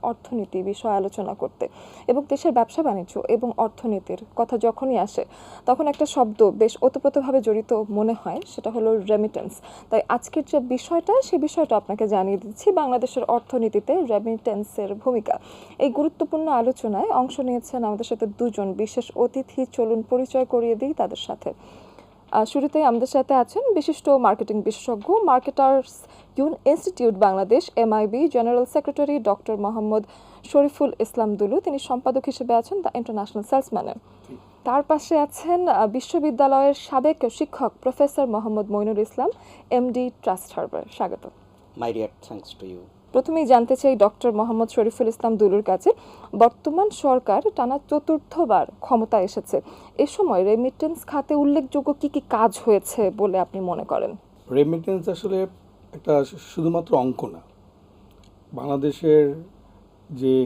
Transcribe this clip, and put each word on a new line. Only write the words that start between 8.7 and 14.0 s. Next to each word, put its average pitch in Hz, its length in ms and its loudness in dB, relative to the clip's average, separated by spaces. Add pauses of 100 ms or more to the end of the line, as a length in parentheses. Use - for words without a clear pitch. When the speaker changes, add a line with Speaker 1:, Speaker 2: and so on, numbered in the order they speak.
Speaker 1:
হলো 220 260 2
রেমিটেন্স। 214 640 -2 (280)
তাই 226 200 2
আজকের - 420 -2
যে 302 80 4
বিষয়টা, 339 640 0
সে 392 160 0
বিষয়টা 302 400 0
আপনাকে 208 300 -2
জানিয়ে 196 300 0
দিচ্ছি, 214 340 -2
বাংলাদেশের 254 520 0
অর্থনীতিতে 233 840 -2